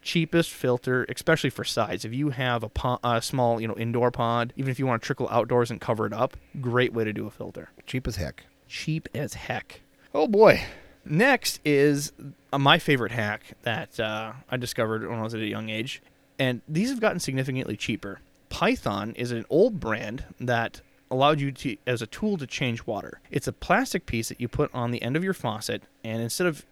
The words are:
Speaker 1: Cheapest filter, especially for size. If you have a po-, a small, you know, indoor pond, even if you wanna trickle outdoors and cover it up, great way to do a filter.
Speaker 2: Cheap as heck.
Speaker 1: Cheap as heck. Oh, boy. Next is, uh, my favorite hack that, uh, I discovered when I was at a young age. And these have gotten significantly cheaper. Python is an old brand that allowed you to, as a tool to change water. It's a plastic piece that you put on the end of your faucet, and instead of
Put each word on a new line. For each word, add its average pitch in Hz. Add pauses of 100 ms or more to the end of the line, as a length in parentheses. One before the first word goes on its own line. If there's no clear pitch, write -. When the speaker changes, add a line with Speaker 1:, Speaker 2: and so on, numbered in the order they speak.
Speaker 1:
Cheapest 165
filter, 127
especially 156
for -
size. 104
If 113
you 147
have 123
a 107
po-, 123
a 117
small, 117
you 113
know, 104
indoor 117
pond, 120
even 135
if 127
you 135
wanna 117
trickle -
outdoors 120
and 104
cover 107
it 104
up, 120 (240)
great 123
way 113
to 107
do 107
a 107
filter. - (160)
Speaker 2:
Cheap 131
as 117
heck. 78 (200)
Speaker 1:
Cheap -
as 147
heck. - (320)
Oh, 311
boy. 202 (420)
Next 233
is, 147 (400)
uh, 139
my 143
favorite 123
hack 107
that, 117
uh, 110 (160)
I 131
discovered 110
when 117
I 110
was 113
at 110
a 107
young 107
age. 113 (360)
And 127
these 185
have 254
gotten 208
significantly 131
cheaper. 101 (280)
Python 113
is 123
an 117
old 190
brand 110 (160)
that 117 (320)
allowed 143
you 139
to, 131 (100)
as 120
a 110
tool 208
to 139
change 120
water. 104 (100)
It's -
a 127
plastic -
piece 113
that -
you 120
put -
on 120
the 120
end 123
of 170
your 190
faucet, 110 (200)
and 113
instead 120
of 151